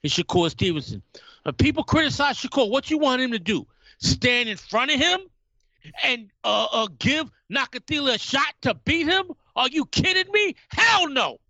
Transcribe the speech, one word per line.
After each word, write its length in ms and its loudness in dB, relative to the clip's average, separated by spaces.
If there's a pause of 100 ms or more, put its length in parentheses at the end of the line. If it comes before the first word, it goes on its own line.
in 80 -2
Shakur 400 0
Stevenson. 520 -4 (440)
Uh, 60 -2
people 300 2
criticize 540 2
Shakur. 320 0
What 220 -2
you 80 2
want 240 2
him 100 -2
to 60 -2
do? 280 -4 (320)
Stand 520 0
in 80 -8
front 320 -2
of 100 2
him 200 2 (800)
and, 280 -2 (140)
uh, 260 0
uh, 180 0 (100)
give 320 0 (200)
Nakathila 680 -2
a 20 -2
shot 440 -2
to 120 0
beat 320 0
him? 240 0 (240)
Are 140 0
you 180 -2
kidding 460 0
me? 220 2 (140)
Hell 400 2
no. 300 -2 (120)